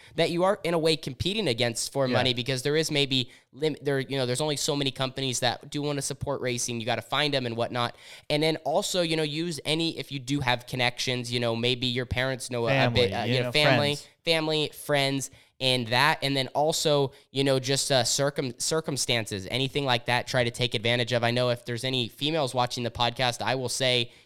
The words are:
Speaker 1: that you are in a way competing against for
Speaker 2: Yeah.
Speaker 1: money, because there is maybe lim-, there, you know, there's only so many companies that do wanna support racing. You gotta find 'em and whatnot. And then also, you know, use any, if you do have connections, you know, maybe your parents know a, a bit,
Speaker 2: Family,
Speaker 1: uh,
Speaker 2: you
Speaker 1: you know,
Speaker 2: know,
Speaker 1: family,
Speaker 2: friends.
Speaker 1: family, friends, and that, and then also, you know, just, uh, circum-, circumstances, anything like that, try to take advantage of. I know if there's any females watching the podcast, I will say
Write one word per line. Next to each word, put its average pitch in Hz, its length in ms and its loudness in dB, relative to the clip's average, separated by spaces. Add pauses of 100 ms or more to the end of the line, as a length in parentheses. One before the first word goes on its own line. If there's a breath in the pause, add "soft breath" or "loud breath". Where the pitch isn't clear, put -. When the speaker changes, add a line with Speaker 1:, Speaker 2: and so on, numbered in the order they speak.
(160 loud breath)
Speaker 1:
that 156 140 2
you 175 140 0
are 202 180 2
in 170 120 0
a 170 40 4
way 160 180 2
competing 175 520 -2
against 120 440 0
for 139 140 0
Speaker 2:
Yeah. 123 80 0
Speaker 1:
money, 123 200 2
because 127 280 -2
there 147 140 0
is 160 140 0
maybe 135 400 0 (220 soft breath)
lim-, 143 300 -2
there, 139 180 0
you 135 180 -4
know, 131 80 2
there's 123 160 0
only 151 140 0
so 151 200 -2
many 143 140 0
companies 131 500 -4
that 123 300 -2
do 147 120 -4
wanna 143 200 -2
support 139 400 -4
racing. 120 380 -2
You 110 60 -6
gotta 113 160 0
find 139 320 0
'em 131 120 0
and 117 100 -4
whatnot. 117 400 -2 (340 loud breath)
And 147 120 2
then 160 220 2
also, 170 380 0
you 160 140 0
know, 156 60 0
use 156 440 -4
any, 160 320 0
if 135 140 -8
you 139 60 -4
do 135 220 -2
have 123 260 0
connections, 123 640 -2
you 123 80 0
know, 117 160 0
maybe 123 300 0
your 123 200 -2
parents 127 440 -4
know 120 160 -2
a, 131 200 2
a 123 40 2
bit, 120 200 4
Speaker 2:
Family, - 40 -4
Speaker 1:
uh, 113 100 -4
Speaker 2:
you 117 100 0
Speaker 1:
you 127 60 2
know, 120 60 0
Speaker 2:
know, 123 60 -6
Speaker 1:
family, 143 440 4
Speaker 2:
friends. - 120 -12 (160 loud breath)
Speaker 1:
family, 156 500 0
friends, 139 560 0 (300 soft breath)
and 127 260 2
that, 135 340 4
and 139 160 0
then 131 120 0
also, 147 640 2 (180 soft breath)
you 135 140 0
know, 135 160 4
just, 135 320 0
uh, 127 100 4
circum-, 139 560 0
circumstances, 120 920 -2
anything 135 340 -2
like 120 220 0
that, 120 200 0
try 127 180 2
to 120 60 0
take 123 240 -2
advantage 120 380 0
of. 117 120 2
I 117 60 4
know 123 200 2
if 120 140 -4
there's 120 200 -6
any 131 240 0
females 143 460 -2
watching 123 280 0
the 117 80 -2
podcast, 120 500 0
I 110 140 0
will 127 140 -2
say 123 420 0 (160 soft breath)